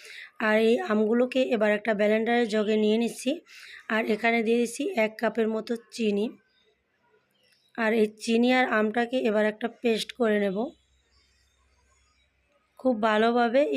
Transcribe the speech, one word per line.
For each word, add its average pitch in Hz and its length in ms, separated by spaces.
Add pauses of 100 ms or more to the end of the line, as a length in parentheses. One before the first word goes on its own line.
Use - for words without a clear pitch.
(400)
আর 214 200
এই 226 200
আমগুলোকে 240 640
এবার 220 280
একটা 208 220
ব্লেন্ডারের 220 540
জগে 214 300
নিয়ে 214 200
নিচ্ছি। 233 340 (580)
আর 220 160
এখানে 233 380
দিয়ে 233 180
দিচ্ছি 233 220 (120)
এক 220 220
কাপের 220 300
মতো 220 260 (180)
চিনি। 208 340 (1500)
আর 220 160
এই 214 140 (120)
চিনি 233 340
আর 254 160
আমটাকে 233 480
এবার 214 280
একটা 214 220 (120)
পেস্ট 226 320
করে 214 280
নেব। 202 180 (2250)
খুব 254 220
ভালোভাবে 233 600 (160)